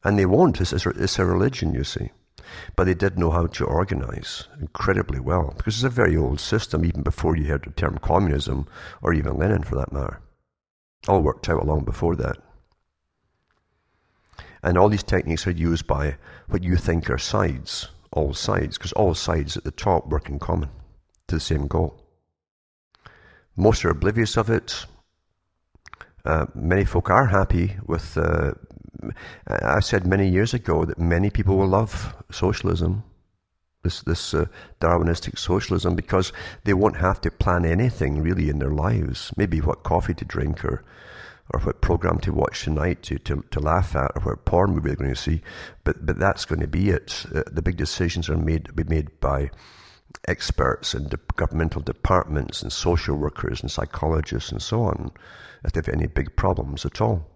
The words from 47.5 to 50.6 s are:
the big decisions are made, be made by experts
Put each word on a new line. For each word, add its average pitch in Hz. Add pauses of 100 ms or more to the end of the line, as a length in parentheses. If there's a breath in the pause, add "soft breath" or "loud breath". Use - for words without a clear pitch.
the 80
big 90
decisions 82
are 80
made, 80
be 82
made 76
by 69 (800 loud breath)
experts -